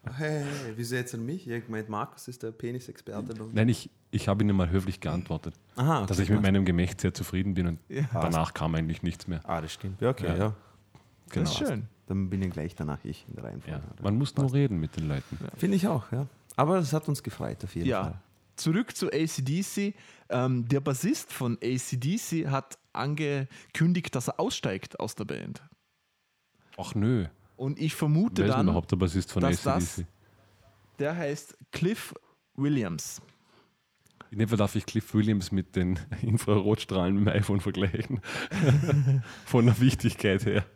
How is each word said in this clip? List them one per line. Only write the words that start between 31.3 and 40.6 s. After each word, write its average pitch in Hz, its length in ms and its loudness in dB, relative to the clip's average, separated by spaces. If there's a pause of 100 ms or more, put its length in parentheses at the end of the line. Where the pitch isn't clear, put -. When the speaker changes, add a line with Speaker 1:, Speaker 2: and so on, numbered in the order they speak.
Speaker 3:
Cliff - 420 -2 (420)
Williams. 123 640 -2 (1080)
Speaker 2:
In 107 100 -8
dem 110 80 4
Fall 110 100 4
darf 101 180 4
ich 104 100 -2
Cliff - 280 -2
Williams 107 360 4
mit 95 240 -2
den 90 240 2 (120)
<laughs> - 120 -6
Infrarotstrahlen 101 920 2
mit 98 100 4
dem 101 80 4
iPhone 101 260 2
vergleichen. 95 600 -2 (300)
<laughs> 143 720 4 (240)
Von 120 200 6
der 117 140 6
Wichtigkeit 110 640 4
her. 101 200 2 (120)